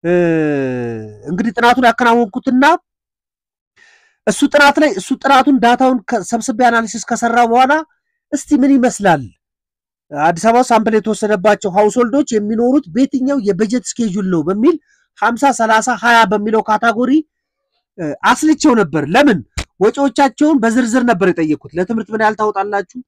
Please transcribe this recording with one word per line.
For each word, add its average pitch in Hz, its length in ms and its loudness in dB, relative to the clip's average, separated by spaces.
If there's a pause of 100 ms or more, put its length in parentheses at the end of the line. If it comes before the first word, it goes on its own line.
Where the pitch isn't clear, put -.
እ፣ 170 80 -2 (1120)
እንግዲህ 185 280 -4
ጥናቱን 240 320 2
ያከናወንኩትና 240 800 2 (1600)
እሱ 208 120 -4 (100)
ጥናት 285 280 4
ላይ፣ 294 160 2
እሱ 185 240 -10
ጥናቱን 269 400 2
ዳታውን 247 460 2
ከ-፣ 214 200 -4
ሰብስቤ 226 400 -6
አናሊሲስ 233 420 0
ከሰራ 233 400 -2
በኋላ 254 280 2 (580)
እስቲ - 260 -8
ምን 269 140 4
ይመስላል 202 500 2 (920)
አዲስ 165 320 -2
አበባ 226 140 4
ውስጥ 247 120 2
ሳምፕል 226 240 2
የተወሰደባቸው 208 800 0
ሃውስሆልዶች 220 580 0
የሚኖሩት 233 580 0
በየትኛው 262 520 -2
የበጀት 202 460 -2
ስኬጁል 202 420 -4
ነው 175 160 0
በሚል 214 320 0 (440)
ሀምሳ 226 240 -2 (100)
ሠላሳ 220 340 0 (100)
ሀያ 233 280 2
በሚለው 214 380 -2
ካታጎሪ፣ 226 480 -2 (840)
እ፣ 175 80 -8 (180)
አስልቼው 302 520 2
ነበር። 160 320 -2
ለምን 233 320 2 (400)
ወጪዎቻቸውን 277 800 2
በዝርዝር 233 460 0
ነበር 196 220 2
የጠየኩት። 160 460 -2
ለትምህርት 190 360 -4
ምን 220 120 -4
ያህል 214 140 0
ታወጣላችሁ? 208 720 -4